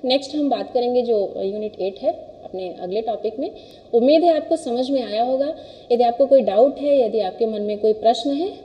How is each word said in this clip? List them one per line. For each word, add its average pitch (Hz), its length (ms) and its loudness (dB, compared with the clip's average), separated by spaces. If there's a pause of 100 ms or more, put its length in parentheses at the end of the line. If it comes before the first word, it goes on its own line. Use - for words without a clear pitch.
Next 277 320 -2
हम 285 140 0
बात 202 220 -4
करेंगे 247 300 0
जो 220 340 0
unit 208 440 -6
eight 196 180 -6
है 277 140 -2 (320)
अपने 185 360 -10
अगले 190 220 -4
topic 220 360 -6
में। 320 120 -6 (440)
उम्मीद 285 280 6
है 339 140 4
आपको 320 200 -2
समझ 254 340 -4
में 262 120 0
आया 214 200 -4
होगा। 269 320 -2 (380)
यदि 240 120 4
आपको 240 220 2
कोई 269 160 6
डाउट 214 360 4
है, 285 220 2
यदि 220 200 0
आपके 190 260 -2
मन 214 160 -4
में 208 160 -4
कोई 214 140 2
प्रश्न 226 380 2
है 311 180 -2 (160)